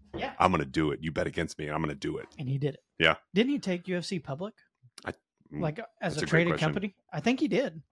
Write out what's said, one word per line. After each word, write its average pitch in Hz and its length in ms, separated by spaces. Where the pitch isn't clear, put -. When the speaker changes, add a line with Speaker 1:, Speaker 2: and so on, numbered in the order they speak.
Speaker 1:
Yeah. - 240
Speaker 2:
I'm 185 120
gonna 156 140
do 71 260
it. - 100
You 80 100
bet 85 160
against 80 300
me, 78 100
and 73 80
I'm 78 60
gonna 147 140
do - 220
it." - 100
Speaker 1:
And 127 120
he 135 80
did 135 180
it. - 60
Speaker 2:
Yeah. 80 160
Speaker 1:
Didn't 240 200
he 262 60
take 175 280
U 185 100
F 165 80
C 180 140
public? 170 340
Speaker 2:
I, - 60
mm, - 500
Speaker 1:
Like, 156 180
as 185 120
Speaker 2:
that's 143 40
Speaker 1:
a - 0
Speaker 2:
a 156 40
great - 80
Speaker 1:
traded 170 240
Speaker 2:
question. 156 140
Speaker 1:
company? 190 280
I 160 80
think 254 180
he 302 80
did. 180 340